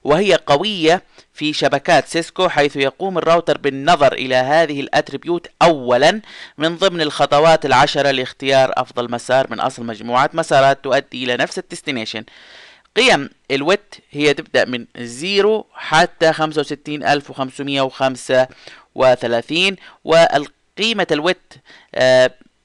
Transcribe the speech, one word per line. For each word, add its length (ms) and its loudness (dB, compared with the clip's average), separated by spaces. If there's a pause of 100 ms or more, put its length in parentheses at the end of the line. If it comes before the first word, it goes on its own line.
وهي 300 2
قوية 680 0 (320)
في 180 -6
شبكات 560 0
سيسكو، 400 -4
حيث 280 -2
يقوم 420 -4
الراوتر 400 0
بالنظر 540 2
إلى 220 -6
هذه 460 0
الاتريبيوت 680 -4 (160)
أولا 580 2 (380)
من 180 -2
ضمن 240 -2
الخطوات 680 2
العشرة 440 2
لاختيار 680 0
أفضل 340 -6
مسار 400 -2
من 100 -8
أصل 240 -6
مجموعة 500 -2
مسارات 500 2
تؤدي 400 -4
إلى 120 -2
نفس 220 -4
الديستنيشن. 680 -10 (720)
قيم 340 2 (200)
الويت 440 -2 (160)
هي 240 0
تبدأ 300 -2
من 220 -10 (100)
زيرو 760 -2
حتى 600 0
خمسة 280 -2
وستين 440 -8
ألف 260 0
وخمسمية 520 -6
وخمسة 640 0 (460)
وثلاثين، 840 0 (280)
والقيمة 1080 0
الويت، 440 -2 (400)
آه، 360 4 (340)